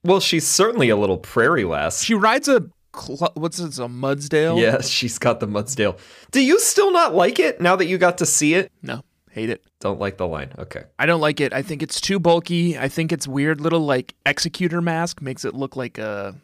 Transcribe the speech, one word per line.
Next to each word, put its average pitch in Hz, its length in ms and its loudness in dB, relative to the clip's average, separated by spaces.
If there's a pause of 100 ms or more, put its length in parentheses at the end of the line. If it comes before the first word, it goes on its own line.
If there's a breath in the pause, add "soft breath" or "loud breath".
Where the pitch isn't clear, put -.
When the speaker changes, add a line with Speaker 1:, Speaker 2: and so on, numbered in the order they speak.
Speaker 1:
Well, 185 160 4
she's - 280 0
certainly 202 420 2
a 107 60 6
little 98 220 2
prairie 127 460 2
lass. 80 400 -2
Speaker 2:
She 226 100 0
rides 226 340 2
a 233 220 4 (260)
cl-, 139 380 -4
what's 156 260 -6
it, 139 200 -8
a 123 80 -6
Mudsdale? 143 720 0
Speaker 1:
Yeah, 127 200 2
she's - 360 -4
got 120 220 0
the 110 80 -4
Mudsdale. 104 500 -2 (320 loud breath)
Do 269 140 2
you 330 160 4
still 403 320 2
not 330 240 2
like 196 240 4
it 311 200 0
now 175 160 4
that 175 120 0
you 185 100 -2
got 175 220 2
to 165 80 2
see 151 260 2
it? 185 180 0 (120)
Speaker 2:
No, 127 180 -8 (300)
hate 110 180 -6
it. - 140 -8 (160)
Speaker 1:
Don't 98 200 -4
like 98 180 -4
the 90 100 -2
line. 71 320 -6
Okay. - 240 -14 (160)
Speaker 2:
I 143 80 2
don't 165 140 2
like 151 200 0
it. 135 120 0
I 135 100 -2
think 151 180 -8
it's - 180 -6
too 196 200 -2
bulky. 170 580 2
I 131 100 -4
think 160 240 -2
its 143 160 -4
weird 139 340 -2
little, 165 200 0
like, 135 320 -2 (140)
executor 170 520 -2
mask 170 440 -2
makes 131 200 -10
it 117 120 -6
look 135 200 -6
like 127 220 -8
a 101 460 -8